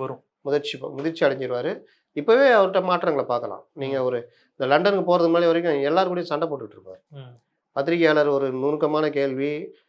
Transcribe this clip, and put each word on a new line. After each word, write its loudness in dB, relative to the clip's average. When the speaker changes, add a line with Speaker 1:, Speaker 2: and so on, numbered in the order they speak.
Speaker 1:
வரும். -10
Speaker 2:
முதிர்ச்சி -2
ப-, -10
முதிர்ச்சி -4
அடைஞ்சிருவாரு. -2
இப்பவே 4
அவர்ட்ட 4
மாற்றங்களை 0
பார்க்கலாம். -6
நீங்க -4
Speaker 1:
ம். -2
Speaker 2:
ஒரு, -2
இந்த -4
லண்டனுக்கு 2
போறதுக்கு 4
முன்னாடி 4
வரைக்கும் 0
எல்லார் 2
கூடயும் -6
சண்டை -2
போட்டுட்டு -10
இருப்பாரு. -20
Speaker 1:
ம். -20
Speaker 2:
பத்திரிகையாளர் 4
ஒரு 0
நுணுக்கமான 0
கேள்வி, -2